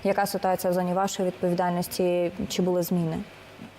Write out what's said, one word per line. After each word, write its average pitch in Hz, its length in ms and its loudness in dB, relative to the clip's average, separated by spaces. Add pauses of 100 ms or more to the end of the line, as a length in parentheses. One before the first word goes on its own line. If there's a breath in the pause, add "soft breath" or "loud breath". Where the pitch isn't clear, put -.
Яка 196 220 2
ситуація 185 440 0
в 175 40 2
зоні 180 180 0
вашої 190 360 0
відповідальності? 175 1040 0 (160)
Чи - 140 0
були 180 200 2
зміни? 170 360 0 (600)